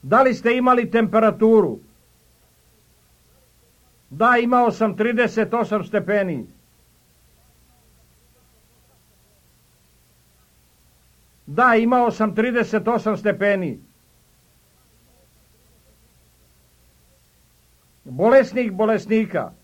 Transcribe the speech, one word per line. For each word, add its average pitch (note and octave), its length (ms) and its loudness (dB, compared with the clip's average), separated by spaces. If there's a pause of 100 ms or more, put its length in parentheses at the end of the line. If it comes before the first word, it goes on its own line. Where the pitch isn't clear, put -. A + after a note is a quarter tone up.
Da G#3 200 2
li B3+ 120 2
ste A#3 220 -2
imali B3 340 0
temperaturu? A3 880 2 (2250)
Da, A3+ 320 2
imao A#3+ 280 2
sam A3 260 -2
trideset A3+ 580 -2
osam G#3 300 -2
stepeni. F#3 640 -4 (4000)
Da, A#3 300 2
imao A#3 340 2
sam G#3+ 240 -4
trideset A3 540 -2
osam A3 280 -2
stepeni. G3 640 -2 (4000)
Bolesnik A3 680 0
bolesnika. G#3 800 -2 (120)